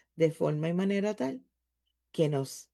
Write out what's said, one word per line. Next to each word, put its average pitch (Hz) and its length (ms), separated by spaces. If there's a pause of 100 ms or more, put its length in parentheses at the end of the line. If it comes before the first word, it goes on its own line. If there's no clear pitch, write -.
(160)
de 160 160
forma 151 380
y 170 40
manera 196 420
tal 262 280 (680)
que 156 180
nos 135 440